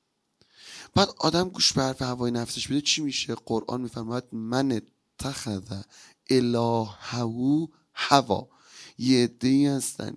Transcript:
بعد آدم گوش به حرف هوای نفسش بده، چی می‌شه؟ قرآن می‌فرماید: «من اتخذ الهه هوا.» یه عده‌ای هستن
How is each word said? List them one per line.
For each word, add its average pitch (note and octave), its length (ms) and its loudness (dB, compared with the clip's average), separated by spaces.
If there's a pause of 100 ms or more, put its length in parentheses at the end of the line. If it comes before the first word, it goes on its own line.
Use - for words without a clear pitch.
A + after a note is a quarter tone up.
(960)
بعد G3 220 4
آدم E3+ 320 2
گوش - 240 0
به C#3 80 2
حرف C3 200 -2
هوای B2 300 -2
نفسش A#2 360 -4
بده، C#3 140 0
چی - 200 0
می‌شه؟ C3 340 -4
قرآن A2+ 460 -4
می‌فرماید: A#2+ 500 -6
«من A#2+ 400 0
اتخذ G#2 1080 -6 (480)
الهه A#2+ 1400 0 (240)
هوا.» A2+ 540 2 (540)
یه B2+ 220 6
عده‌ای C3 420 2
هستن C3+ 520 -2